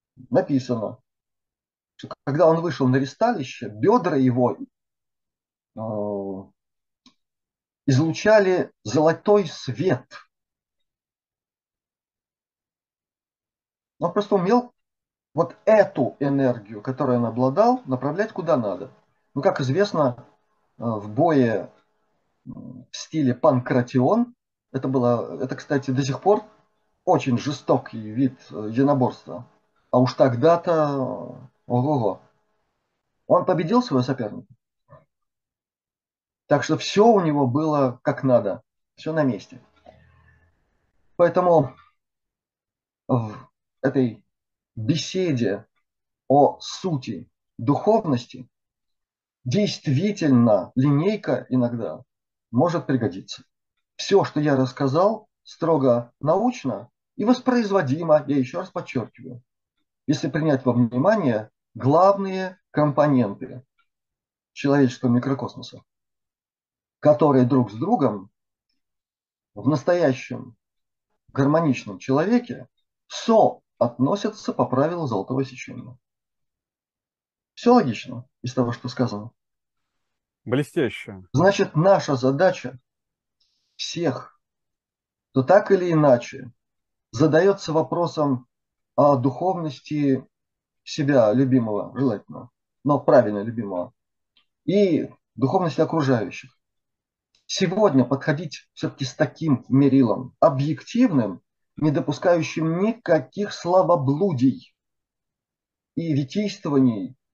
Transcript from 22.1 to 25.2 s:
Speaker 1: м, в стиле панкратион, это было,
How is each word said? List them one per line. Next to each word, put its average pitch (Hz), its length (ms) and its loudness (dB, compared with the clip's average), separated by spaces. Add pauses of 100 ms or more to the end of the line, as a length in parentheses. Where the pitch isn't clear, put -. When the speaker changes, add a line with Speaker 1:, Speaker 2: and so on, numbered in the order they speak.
Speaker 1:
м, - 460 -18
в - 60 -18
стиле 139 360 -2
панкратион, 131 1000 0 (380)
это 135 160 -6
было, 120 520 -2